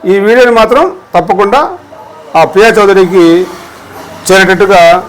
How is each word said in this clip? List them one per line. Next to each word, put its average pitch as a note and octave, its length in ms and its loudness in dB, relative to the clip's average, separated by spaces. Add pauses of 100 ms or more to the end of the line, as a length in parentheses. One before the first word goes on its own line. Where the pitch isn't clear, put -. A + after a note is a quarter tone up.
ఈ G3 140 0
వీడియోని A#3+ 320 2
మాత్రం B3 440 0 (200)
తప్పకుండా A#3 560 -2 (640)
ఆ D#3+ 80 2
ప్రియా G#3 260 0
చౌదరికి F#3 800 2 (840)
చేరేటట్టుగా F#3 760 2